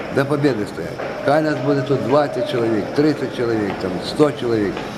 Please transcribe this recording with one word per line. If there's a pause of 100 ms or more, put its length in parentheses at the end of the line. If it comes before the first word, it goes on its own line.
(160)
До
побєди
стоять. (340)
Хай
нас (120)
буде
тут
двадцять
чоловік, (100)
тридцять
чоловік, (100)
там, (180)
сто
чоловік. (260)